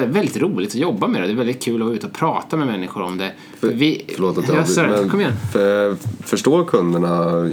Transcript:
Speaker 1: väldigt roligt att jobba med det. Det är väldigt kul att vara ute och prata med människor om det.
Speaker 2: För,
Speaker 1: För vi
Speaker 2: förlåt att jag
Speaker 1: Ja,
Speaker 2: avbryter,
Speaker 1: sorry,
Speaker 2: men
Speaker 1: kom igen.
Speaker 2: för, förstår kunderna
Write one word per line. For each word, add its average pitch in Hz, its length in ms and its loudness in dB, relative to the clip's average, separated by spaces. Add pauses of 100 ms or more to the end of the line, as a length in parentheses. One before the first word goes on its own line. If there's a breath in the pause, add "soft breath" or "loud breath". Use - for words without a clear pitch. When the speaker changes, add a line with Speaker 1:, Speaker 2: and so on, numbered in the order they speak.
Speaker 1:
väldigt 156 300 0
roligt 107 340 -2
att - 40 -8
jobba 160 340 -2
med 170 140 0
det. 90 40 0
Det 101 60 0
är 110 40 -2
väldigt 123 260 -2
kul 117 200 -2
att 110 40 0
vara 117 100 -2
ute 104 100 -8
och 98 60 -10
prata 156 440 -2
med 151 100 0
människor 98 360 -4
om 92 160 -6
det. 95 140 -4 (260 loud breath)
Speaker 2:
För, 113 100 2
Speaker 1:
För 117 60 0
vi 139 300 0 (100)
Speaker 2:
förlåt 90 240 0
att 87 100 -2
jag 151 80 2
Speaker 1:
Ja, 160 40 4
Speaker 2:
avbryter, 160 220 2
Speaker 1:
sorry, 107 180 2
Speaker 2:
men 98 100 2
Speaker 1:
kom 196 100 2
igen. 156 120 2 (200)
Speaker 2:
för, 101 440 2 (260)
förstår 143 420 2
kunderna 85 880 2